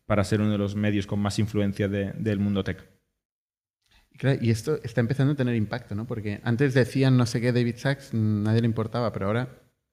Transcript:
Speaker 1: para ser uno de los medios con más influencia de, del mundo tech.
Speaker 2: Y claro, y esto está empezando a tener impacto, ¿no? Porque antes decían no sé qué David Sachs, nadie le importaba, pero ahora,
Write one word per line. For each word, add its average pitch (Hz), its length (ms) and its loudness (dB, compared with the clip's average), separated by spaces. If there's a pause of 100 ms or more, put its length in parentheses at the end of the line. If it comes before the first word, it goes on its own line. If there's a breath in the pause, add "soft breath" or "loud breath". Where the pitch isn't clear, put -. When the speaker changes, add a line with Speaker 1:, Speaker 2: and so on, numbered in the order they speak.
Speaker 1:
para 101 160 2
ser 104 180 0
uno 107 120 2
de 101 60 0
los 101 180 -2
medios 104 320 0
con 104 100 -2
más 101 220 -2
influencia 101 480 0
de, 98 240 -2
del 107 260 -2
mundo 101 240 0
tech. 92 160 -6 (1300)
Speaker 2:
Y - 60 -20
claro, 131 220 2
y 113 100 4
esto 117 340 0
está - 160 -2
empezando 135 320 2
a 147 40 0
tener 123 200 0
impacto, 107 400 -4
¿no? 113 100 -6
Porque 107 380 -6
antes 120 300 2
decían 131 420 4
no 123 100 4
sé 117 140 -2
qué 123 120 2
David 120 240 0
Sachs, 139 380 -4
nadie 107 460 2
le 117 60 2
importaba, 110 460 -2
pero 98 140 -4
ahora, 120 220 0 (440)